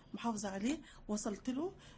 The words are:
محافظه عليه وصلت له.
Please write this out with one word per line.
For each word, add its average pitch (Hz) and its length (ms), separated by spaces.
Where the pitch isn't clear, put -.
محافظه 208 360
عليه 214 280
وصلت 208 420
له. 302 220